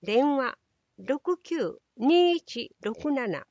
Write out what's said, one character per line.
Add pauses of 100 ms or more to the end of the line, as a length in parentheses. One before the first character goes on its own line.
電
話 (400)
六
九 (160)
二
一
六
七